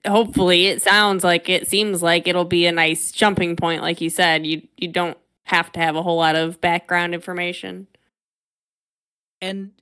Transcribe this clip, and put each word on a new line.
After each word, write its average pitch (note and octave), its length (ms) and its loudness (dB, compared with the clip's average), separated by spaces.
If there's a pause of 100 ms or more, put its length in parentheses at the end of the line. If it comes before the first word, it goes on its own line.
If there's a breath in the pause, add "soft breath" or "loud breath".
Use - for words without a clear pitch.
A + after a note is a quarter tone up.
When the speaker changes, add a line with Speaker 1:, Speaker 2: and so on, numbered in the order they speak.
Speaker 1:
hopefully, F#3+ 600 4
it F3+ 160 0
sounds G3+ 420 4
like, E3+ 240 2
it F3+ 200 0
seems G3 340 0
like E3+ 240 2
it'll F3+ 180 0
be F3 220 2
a E3+ 60 2
nice D#3+ 400 0
jumping F3+ 440 0
point, E3 260 -2
like E3 180 -4
you E3 100 -4
said. D#3+ 340 0
You, D#3 180 -4 (140)
you E3+ 120 -6
don't F3 280 -4 (280)
have E3+ 280 0
to E3+ 80 -8
have E3 160 0
a D#3+ 60 -4
whole F3 140 0
lot D#3+ 200 2
of E3 240 -4
background F3 540 -2
information. F3+ 720 -10 (1500)
Speaker 2:
And G3 420 -10